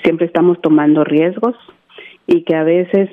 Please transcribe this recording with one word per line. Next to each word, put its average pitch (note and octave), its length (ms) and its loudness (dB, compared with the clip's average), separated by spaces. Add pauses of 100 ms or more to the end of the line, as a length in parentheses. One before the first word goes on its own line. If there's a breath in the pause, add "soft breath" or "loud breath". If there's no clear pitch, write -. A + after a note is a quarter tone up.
siempre E3 240 0
estamos E3+ 360 0
tomando D3+ 420 2
riesgos F3+ 500 -2 (720 loud breath)
y F3 160 0
que E3+ 140 -2
a D#3+ 60 -2
veces, F3+ 500 0